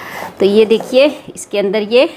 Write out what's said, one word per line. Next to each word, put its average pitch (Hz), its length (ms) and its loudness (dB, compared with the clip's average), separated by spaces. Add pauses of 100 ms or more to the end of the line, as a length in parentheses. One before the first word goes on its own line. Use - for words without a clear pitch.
(400)
तो 190 60 2
ये 208 180 4
देखिए, 254 420 2 (280)
इसके - 240 -8
अंदर 202 240 -2
ये 240 340 2